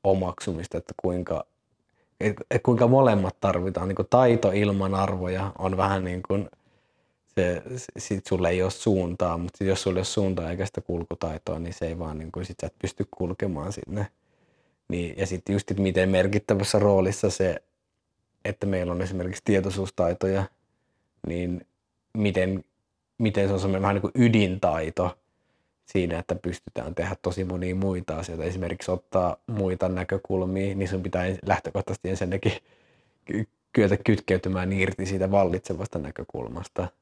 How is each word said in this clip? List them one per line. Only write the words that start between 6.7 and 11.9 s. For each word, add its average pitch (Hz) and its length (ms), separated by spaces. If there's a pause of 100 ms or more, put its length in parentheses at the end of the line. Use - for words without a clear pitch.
se, 90 280 (140)
s-, - 200
sit - 280
sulle 90 240
ei 92 140
ole 92 80
suuntaa, 87 680
mut 87 180
sit 98 120
jos 95 160
sulle 92 140
ei 92 40
ole 92 40
suuntaa 95 460
eikä 92 140
sitä - 160
kulkutaitoa, 82 760
niin 85 140
se 82 140
ei 82 120